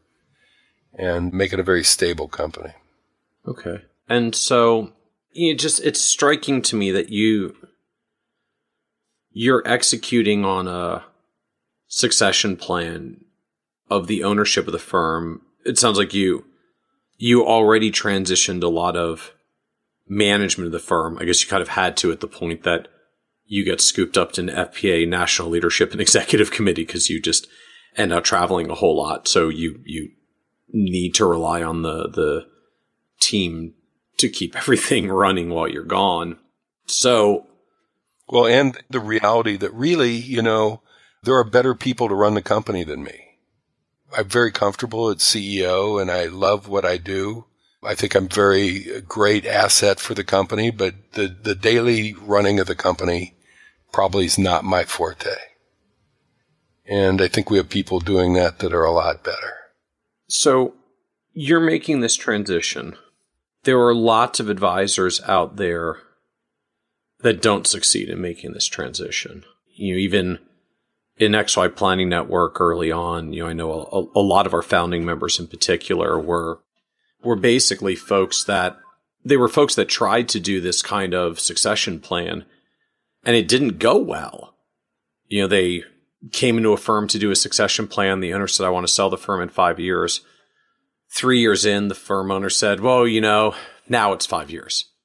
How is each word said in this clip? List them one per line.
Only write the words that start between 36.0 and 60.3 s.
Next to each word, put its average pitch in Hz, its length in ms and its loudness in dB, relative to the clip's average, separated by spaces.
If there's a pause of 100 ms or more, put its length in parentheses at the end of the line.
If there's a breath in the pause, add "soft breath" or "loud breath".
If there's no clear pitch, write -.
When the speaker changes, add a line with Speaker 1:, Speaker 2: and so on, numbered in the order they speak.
Speaker 2:
So 107 600 2 (800)
Speaker 1:
Well, 120 200 4
and 127 420 4
the 131 100 -2
reality 110 580 0
that 95 160 -4
really, 131 400 0
you 120 280 -4
know, 110 400 2 (400 soft breath)
there 123 140 2
are 127 80 4
better 123 320 2
people 123 340 -2
to 98 60 0
run 104 180 4
the 101 80 0
company 95 420 -2
than 71 200 -8
me. - 160 -16 (1000)
I'm 104 100 -2
very 117 240 2
comfortable 110 580 -2
as 95 120 -2
C 101 380 0
E 92 80 0
O 98 300 0
and 95 120 -2
I 90 160 -2
love 98 420 0
what 98 180 0
I 92 120 0
do. 98 480 -6 (380)
I 104 100 -4
think 101 220 -2
I'm 95 120 2
very 98 800 2
great 104 380 2
asset 101 540 2
for - 160 -8
the 98 80 -6
company, 104 480 0
but 98 240 -2 (160)
the, 101 160 -2
the 101 260 -6
daily 110 600 0
running 101 460 2
of 92 60 2
the 92 80 -4
company 90 600 -2 (580 soft breath)
probably 95 340 2
is - 140 0
not 90 260 2
my 92 180 2
forte. 85 520 -6 (1500)
And 98 340 2
I 90 60 2
think 98 220 -2
we 104 80 4
have 92 120 0
people 95 300 -2
doing 90 340 2
that 90 260 0
that 85 140 -4
are 85 100 2
a 82 80 2
lot 82 320 0
better. - 300 -8 (720)
Speaker 2:
So 131 460 2 (600)